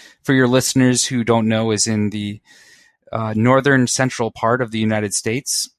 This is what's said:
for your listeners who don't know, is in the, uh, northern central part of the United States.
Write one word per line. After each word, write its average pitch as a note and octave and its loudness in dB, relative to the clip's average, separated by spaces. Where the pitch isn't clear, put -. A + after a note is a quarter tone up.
for C#3 0
your B2+ 6
listeners B2+ 2
who A#2+ -2
don't A2+ 2
know, A2+ 0
is G#2 0
in G#2 -2
the, G#2 -8
uh, A2 -6
northern B2+ 4
central B2 -2
part A#2+ -2
of A2 -6
the A2 -4
United G#2+ -2
States. - -6